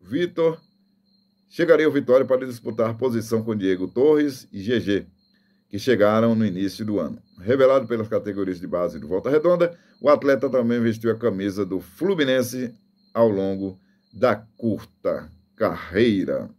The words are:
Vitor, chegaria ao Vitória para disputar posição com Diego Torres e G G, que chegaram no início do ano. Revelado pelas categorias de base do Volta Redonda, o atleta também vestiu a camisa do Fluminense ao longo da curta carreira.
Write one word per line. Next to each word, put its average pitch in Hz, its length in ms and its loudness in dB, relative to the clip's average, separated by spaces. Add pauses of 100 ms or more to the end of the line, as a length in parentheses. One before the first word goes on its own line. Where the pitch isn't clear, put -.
Vitor, 165 560 -2 (920)
chegaria 156 340 4
ao 147 80 2
Vitória 131 320 4
para 131 220 0
disputar 113 500 -4
posição 113 460 -2
com 113 120 -4
Diego 95 340 0
Torres 147 640 0
e 98 120 -12
G 113 180 0
G, 92 260 -2 (640)
que 101 100 -10
chegaram 113 560 2
no 110 120 0
início 95 360 -4
do 107 160 -4
ano. 80 240 -8 (160)
Revelado 131 480 2
pelas 110 220 -4
categorias 98 500 -4
de 87 80 -12
base 87 320 -2
do 71 80 -14
Volta 98 220 -4
Redonda, 170 500 2 (220)
o - 80 2
atleta 139 400 2
também 120 320 0
vestiu 113 300 0
a 110 80 -2
camisa 101 480 -2
do 92 120 -6
Fluminense 131 960 -2 (380)
ao 113 160 4
longo 98 500 -2 (360)
da 110 200 2
curta - 960 -6 (240)
carreira. 87 920 0 (100)